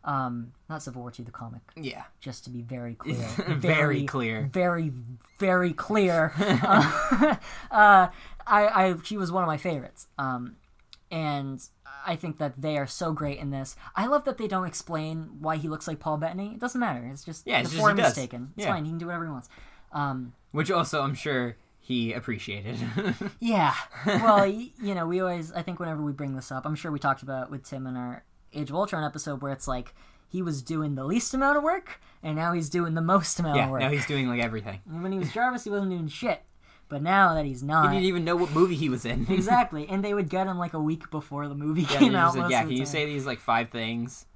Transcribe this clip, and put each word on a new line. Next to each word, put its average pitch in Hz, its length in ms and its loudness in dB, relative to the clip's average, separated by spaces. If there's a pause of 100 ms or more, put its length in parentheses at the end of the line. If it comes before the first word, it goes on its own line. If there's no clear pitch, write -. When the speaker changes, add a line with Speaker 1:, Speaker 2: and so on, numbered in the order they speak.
Speaker 1:
um, 127 500 -4 (180)
not 156 120 -10
Civil 127 200 -12
War 120 80 -12
two, 120 140 -14
the 117 80 -14
comic. 117 280 -14 (160)
Speaker 2:
Yeah. 143 280 -10 (160)
Speaker 1:
Just - 240 -14
to 127 60 -14
be 120 120 -10
very 120 320 -10
clear. 135 220 -6
Speaker 2:
<laughs> 117 200 -6
Very - 220 -2
Speaker 1:
Very, 147 480 2
Speaker 2:
clear. 120 440 -2
Speaker 1:
very, 175 420 0 (460)
very 180 360 2
clear. 175 600 4
Speaker 2:
<laughs> 151 40 -2
Speaker 1:
Uh, 202 960 6 (140)
<laughs> - 200 -14
uh, 202 380 10 (380)
I, 208 220 6
I, 190 260 4 (100)
she 214 140 -6
was 180 120 -2
one 180 120 2
of 170 40 2
my 156 120 0
favorites. 151 480 -6 (100)
Um, 127 400 -4 (540)
and 143 500 -4 (460)
I 170 100 -2
think 156 220 -8
that 135 240 -6
they 151 160 -2
are 139 80 -2
so 165 260 -4
great 147 260 -4
in 139 120 -6
this. 135 260 -8 (200)
I 208 100 0
love 285 180 2
that 269 140 -4
they 220 100 -4
don't 185 180 -2
explain 156 760 -6
why 156 160 -2
he 156 120 -4
looks 156 200 -6
like 151 120 -6
Paul 156 180 -2
Bettany. 180 360 -4
It 220 60 -12
doesn't 247 200 -4
matter. 139 240 -2
It's 139 200 -12
just - 220 -14
Speaker 2:
Yeah, 214 120 0
Speaker 1:
the 120 40 4
Speaker 2:
it's 123 100 -2
just 165 80 -2
Speaker 1:
form 208 180 6
Speaker 2:
he 233 40 4
Speaker 1:
is 202 60 8
Speaker 2:
does. 120 80 2
Speaker 1:
taken. 127 400 -8
It's 208 80 -6
Speaker 2:
Yeah. 175 80 0
Speaker 1:
fine. 156 120 -2
He 160 60 -4
can 165 80 -6
do 170 80 -6
whatever 170 200 -6
he 156 40 -8
wants. 127 180 -10 (440)
Um, 127 400 -4 (200)
Speaker 2:
Which 160 180 -2
also 160 320 2
I'm 139 120 -2
sure 127 420 -2 (220)
he 117 340 -2
appreciated. 107 680 -6 (160)
<laughs> 196 460 -4
Speaker 1:
Yeah. 196 340 2 (320)
Well, 214 320 6 (120)
y-, 226 200 -8 (100)
you 202 140 -2
know, 170 120 -2
we 180 140 0
always, 175 320 -4
I 170 100 -4
think 175 180 -8
whenever 160 220 -4
we 147 100 -2
bring 139 240 -6
this 131 160 -10
up, 131 140 -6
I'm 156 80 -2
sure 160 180 -6
we 147 60 -2
talked 139 240 0
about 131 220 -6
it - 60 -12
with 139 140 -10
Tim 131 220 -10
in 127 100 -6
our 123 280 -8 (280)
Age 143 180 -6
of 151 60 -4
Ultron 180 280 -2
episode 147 380 -6
where 139 100 -4
it's - 160 -8
like, 127 260 -6 (340)
he 185 140 -4
was 147 200 -2
doing 156 320 -2
the 131 100 -6
least 226 300 -2
amount 277 220 2
of 294 80 2
work, 359 360 -2 (220)
and 156 140 -4
now 170 160 0
he's 160 160 -2
doing 170 260 0
the 165 60 0
most 170 400 2
amount 151 160 2
Speaker 2:
Yeah, 123 80 4
Speaker 1:
of 131 60 -2
work. 135 100 -2
Speaker 2:
now 131 100 2
he's 143 160 0
doing, 135 220 0
like, 120 120 0
everything. 110 480 -4
Speaker 1:
And 170 140 -8
when 190 80 -4
he 190 80 -2
was 170 140 -2
Jarvis, 247 320 -2
he 208 60 -6
wasn't 196 200 0
doing 170 160 -2
shit. 185 360 -2 (460)
But 143 140 -6
now 180 320 6
that 156 100 0
he's 131 200 -6
not 151 260 4
Speaker 2:
He 190 60 2
didn't 185 120 4
even 175 160 0
know 170 120 2
what 170 160 2
movie 175 240 6
he 147 120 0
was 123 160 -2
in. 120 220 -2
<laughs> - 40 -4
Speaker 1:
Exactly, 185 580 2
and 196 160 -2
they 202 100 0
would 190 140 0
get 185 180 0
him, 185 120 -4
like, 175 160 -4
a 156 60 -2
week 156 300 -2
before 147 380 -8
the 143 80 -8
movie 156 260 0
Speaker 2:
Yeah, 143 160 2
Speaker 1:
came 208 140 8
Speaker 2:
they're 185 80 4
Speaker 1:
out 170 60 6
Speaker 2:
just 135 100 2
like, 127 80 0
Speaker 1:
most - 80 0
Speaker 2:
"Yeah, 120 100 4
Speaker 1:
of - 60 0
the - 60 -4
Speaker 2:
can 127 40 0
you 135 60 0
Speaker 1:
time. 139 80 -6
Speaker 2:
say 151 140 -2
these, 139 200 -4
like, 120 140 -6
five 117 300 0
things? 117 640 -6